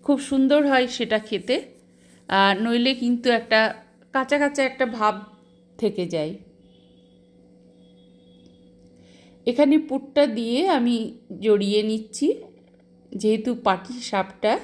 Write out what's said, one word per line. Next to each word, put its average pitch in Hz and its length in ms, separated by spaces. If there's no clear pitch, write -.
খুব 277 180
সুন্দর 277 460
হয় 262 200
সেটা 226 320
খেতে, 214 440
আর 196 340
নইলে 240 320
কিন্তু 240 360
একটা 226 300
কাঁচা 269 260
কাঁচা 285 240
একটা 262 240
ভাব 214 280
থেকে 202 280
যায়। 165 280
এখানে 277 320
পুরটা 285 480
দিয়ে 233 420
আমি 240 460
জড়িয়ে 208 420
নিচ্ছি, 220 520
যেহেতু 220 380
পাটি 196 460
সাপটা 208 640